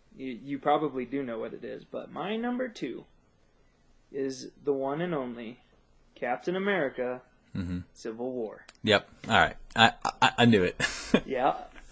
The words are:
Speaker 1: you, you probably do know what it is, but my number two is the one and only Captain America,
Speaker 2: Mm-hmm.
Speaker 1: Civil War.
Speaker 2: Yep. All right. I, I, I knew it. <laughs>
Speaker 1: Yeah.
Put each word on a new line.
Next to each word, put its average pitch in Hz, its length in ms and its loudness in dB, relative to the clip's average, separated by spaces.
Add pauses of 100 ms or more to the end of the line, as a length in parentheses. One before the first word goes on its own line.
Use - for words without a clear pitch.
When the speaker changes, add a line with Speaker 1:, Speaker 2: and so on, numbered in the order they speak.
(160)
Speaker 1:
you, 131 240 -10
you 139 200 -8
probably 147 440 0
do 139 200 -4
know 117 160 -6
what 113 120 -6
it - 120 -12
is, 113 200 -12
but - 280 -12
my 185 240 -6
number 247 320 -4
two 143 360 -10 (1080)
is 135 380 -6 (140)
the 143 80 2
one 139 280 -2
and 175 140 -2
only 123 440 -6 (560)
Captain 127 420 -4
America, 135 640 -2 (340)
Speaker 2:
Mm-hmm. 90 220 -4 (160)
Speaker 1:
Civil 120 380 -8
War. 107 340 -8 (160)
Speaker 2:
Yep. 104 260 4 (220)
All 113 80 6
right. 80 180 6 (180)
I, 113 180 8 (280)
I, - 180 6
I 117 60 6
knew 110 180 8
it. - 140 0 (280)
<laughs> - 220 2
Speaker 1:
Yeah. 135 280 0 (380)